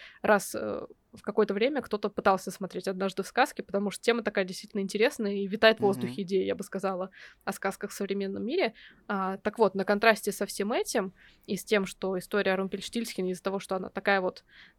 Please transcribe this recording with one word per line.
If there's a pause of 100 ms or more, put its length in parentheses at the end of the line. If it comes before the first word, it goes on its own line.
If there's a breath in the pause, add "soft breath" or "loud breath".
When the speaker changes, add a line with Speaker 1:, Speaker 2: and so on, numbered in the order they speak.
(220 loud breath)
Speaker 1:
раз,
э, (280)
в
какое-то
время
кто-то
пытался
смотреть
"Однажды
в
сказке",
потому
что
тема
такая
действительно
интересная
и
витает
в
Speaker 2:
Мгм.
Speaker 1:
воздухе
идея,
я
бы
сказала, (340 loud breath)
о
сказках
в
современном
мире. (340 loud breath)
А,
так
вот,
на
контрасте
со
всем
этим (320 soft breath)
и
с
тем,
что
история
о
Румпельштильцхене
из-за
того,
что
она
такая
вот, (340 loud breath)